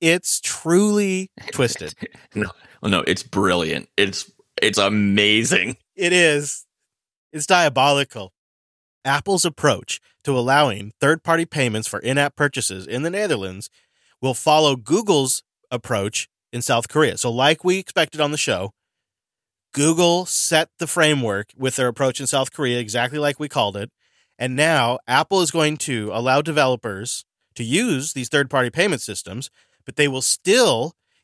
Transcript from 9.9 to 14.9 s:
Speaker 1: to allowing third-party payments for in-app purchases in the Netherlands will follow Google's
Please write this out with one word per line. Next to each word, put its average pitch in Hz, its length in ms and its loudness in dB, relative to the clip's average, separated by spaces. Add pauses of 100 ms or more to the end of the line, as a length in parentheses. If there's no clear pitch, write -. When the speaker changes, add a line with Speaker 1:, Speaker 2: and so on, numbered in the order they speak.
Speaker 1:
to 139 120 -2
allowing 123 640 2
third-party 165 460 0
payments 110 400 -2
for 104 140 -6
in-app 139 340 0
purchases 123 500 -2
in 113 180 -6
the 165 80 -4
Netherlands 113 600 -4 (500)
will 131 140 0
follow 151 400 4
Google's 139 680 0 (260)